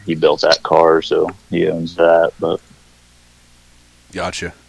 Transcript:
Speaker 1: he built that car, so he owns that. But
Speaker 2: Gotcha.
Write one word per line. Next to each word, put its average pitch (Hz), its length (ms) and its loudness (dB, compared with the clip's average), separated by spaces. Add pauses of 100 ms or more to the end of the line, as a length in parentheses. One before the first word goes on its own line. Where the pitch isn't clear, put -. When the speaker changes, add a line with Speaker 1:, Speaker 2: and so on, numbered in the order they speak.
Speaker 1:
he 82 100 -4
built 76 260 0
that 80 220 0
car, 80 380 4
so - 280 -2 (200)
he 85 200 -2
owns 82 260 -6
that. 82 440 2
But 82 200 -4 (1500)
Speaker 2:
Gotcha. 90 420 -8 (160)